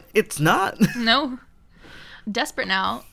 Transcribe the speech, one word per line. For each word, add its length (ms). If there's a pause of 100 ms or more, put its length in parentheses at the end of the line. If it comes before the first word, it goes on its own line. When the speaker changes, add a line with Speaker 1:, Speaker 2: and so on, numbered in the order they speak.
(140)
Speaker 1:
it's 260
not. 380 (100)
<laughs> 100
Speaker 2:
No. 420 (920)
Desperate 380
now, 440